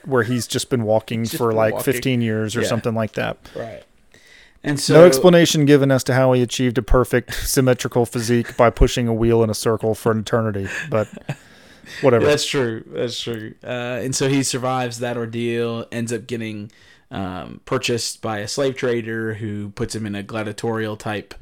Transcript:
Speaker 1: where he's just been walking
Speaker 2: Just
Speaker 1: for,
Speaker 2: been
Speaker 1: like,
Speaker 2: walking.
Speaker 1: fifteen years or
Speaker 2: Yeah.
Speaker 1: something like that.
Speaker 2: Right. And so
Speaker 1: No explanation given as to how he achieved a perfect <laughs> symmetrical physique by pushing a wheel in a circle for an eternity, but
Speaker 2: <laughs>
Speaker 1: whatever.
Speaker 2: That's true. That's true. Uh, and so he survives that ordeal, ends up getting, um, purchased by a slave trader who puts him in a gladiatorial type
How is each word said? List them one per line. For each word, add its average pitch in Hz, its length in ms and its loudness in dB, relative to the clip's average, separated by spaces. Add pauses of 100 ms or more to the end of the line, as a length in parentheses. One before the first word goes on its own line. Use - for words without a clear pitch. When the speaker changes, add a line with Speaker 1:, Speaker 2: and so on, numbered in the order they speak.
Speaker 1:
where 131 160 2
he's 120 240 -2
just - 240 -4
been 120 140 0
walking 110 400 0
Speaker 2:
Just 107 120 -4
Speaker 1:
for, 120 120 0
Speaker 2:
been 110 80 0
Speaker 1:
like, 110 180 4
Speaker 2:
walking. - 180 0
Speaker 1:
fifteen 120 300 0
years 110 340 -2
or 117 40 0
Speaker 2:
Yeah. 107 80 0
Speaker 1:
something 113 260 -2
like 110 200 -4
that. 117 240 -4 (180)
Speaker 2:
Right. 113 260 -12 (800)
And 143 160 -2
so - 160 2
Speaker 1:
No 160 100 12
explanation 165 640 6
given 139 240 6
as 131 140 2
to 127 100 0
how 131 180 4
he 127 100 4
achieved 123 360 0
a 117 40 0
perfect 123 520 2
<laughs> - 140 -4
symmetrical 127 580 2
physique 120 500 -2
by 120 140 6
pushing 123 380 2
a 113 60 0
wheel 113 280 4
in 110 80 2
a 101 40 -4
circle 110 420 -2
for 113 160 0
an 110 80 0
eternity, 104 480 -2 (200)
but 110 200 0 (460)
Speaker 2:
<laughs> - 480 -20
Speaker 1:
whatever. 120 220 4
Speaker 2:
That's 147 220 0
true. 120 460 -4
That's 123 280 -6
true. 110 340 -10 (100)
Uh, 123 400 -8
and 131 100 -4
so 139 140 0
he 139 160 2
survives 127 560 -4
that 120 160 -4
ordeal, 117 760 -4
ends 117 220 -6
up 117 160 -6
getting, 110 420 -8 (420)
um, 92 520 -8
purchased - 560 -4
by 110 180 -6
a 107 100 -8
slave 135 280 -2
trader 113 580 -2
who 104 360 -8
puts 110 240 -6
him 110 120 -6
in 101 100 -6
a 101 80 -8
gladiatorial 110 720 -6
type 104 440 -8